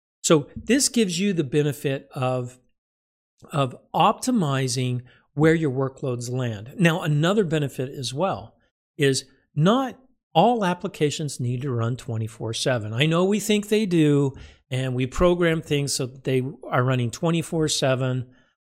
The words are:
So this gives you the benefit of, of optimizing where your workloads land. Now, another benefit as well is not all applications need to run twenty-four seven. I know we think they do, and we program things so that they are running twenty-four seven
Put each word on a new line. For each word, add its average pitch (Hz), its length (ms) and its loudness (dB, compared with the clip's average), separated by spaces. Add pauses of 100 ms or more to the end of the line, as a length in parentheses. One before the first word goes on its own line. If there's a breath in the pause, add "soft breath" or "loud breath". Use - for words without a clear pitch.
(220)
So 151 340 4
this - 340 0
gives 185 300 0
you 202 140 0
the 165 100 -2
benefit 143 720 -2
of, 127 460 -4 (920)
of 135 240 -2 (160)
optimizing 135 1120 0 (320 soft breath)
where 160 220 4
your 156 160 0
workloads 127 580 -4
land. 120 480 -6
Now, 170 240 4
another 170 420 2
benefit 143 460 -2
as 123 240 -8
well 143 420 -4 (400)
is 139 300 2 (300 soft breath)
not 226 420 2 (380)
all 214 280 4
applications 165 760 -2
need 123 240 -4
to 143 80 -4
run 117 240 -2
twenty-four 113 580 -8
seven. 110 400 -2
I 139 140 2
know 170 180 2
we 202 140 0
think 208 300 0
they 214 180 2
do, 147 460 4 (360 loud breath)
and 131 240 -4
we 127 140 -2
program 175 540 2
things 143 320 -2
so 135 120 -4
that - 200 -14
they 131 180 0 (260)
are 131 140 2
running 123 260 0
twenty-four 165 600 -2
seven 127 580 -2 (380 soft breath)